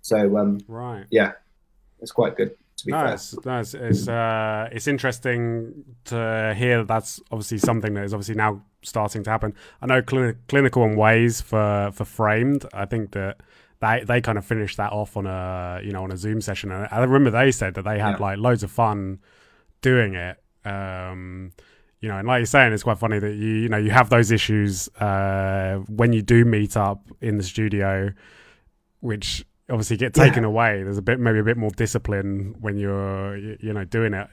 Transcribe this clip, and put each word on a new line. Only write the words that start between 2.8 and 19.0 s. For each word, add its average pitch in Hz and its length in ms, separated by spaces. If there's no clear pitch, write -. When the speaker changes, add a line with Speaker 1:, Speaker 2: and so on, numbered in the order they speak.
Speaker 1:
be - 60
Speaker 2:
No, 151 140
Speaker 1:
fair. 113 80
Speaker 2:
it's, - 320
no, 127 140
it's, - 140
it's, 113 360
uh, 110 640
it's 113 140
interesting 120 1000
to 113 520
hear 123 220
that 104 100
that's 113 320
obviously 110 280
something 110 340
that 101 100
is 101 100
obviously 104 220
now 107 260
starting 107 420
to - 60
happen. 107 240
I 131 40
know 131 160
Clini-, 123 340
Clinical 131 340
and 107 140
Ways 113 420
for, 104 540
for 131 100
Framed, 117 680
I 98 120
think 110 260
that 98 280
they, 113 260
they 120 140
kind 113 180
of 98 80
finished 110 300
that 104 160
off 104 240
on 98 100
a, 92 580
you 101 100
know, 95 100
on 95 80
a 92 60
Zoom 107 240
session. 101 300
And 101 200
I 107 100
remember 131 300
they 127 200
said 95 240
that 95 80
they 104 160
had, 104 200
Speaker 1:
Yeah. 104 60
Speaker 2:
like, 98 140
loads 120 240
of 95 80
fun 101 480